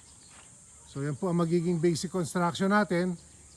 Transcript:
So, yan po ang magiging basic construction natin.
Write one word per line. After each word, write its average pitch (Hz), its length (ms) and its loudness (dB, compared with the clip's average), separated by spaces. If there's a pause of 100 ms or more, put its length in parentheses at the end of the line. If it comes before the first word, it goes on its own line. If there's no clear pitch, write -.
(920)
So, 139 160 -6
yan 147 80 -4
po 180 160 -2
ang 175 80 2
magiging 175 400 2
basic 170 320 0
construction 180 640 0
natin. 185 400 0 (420)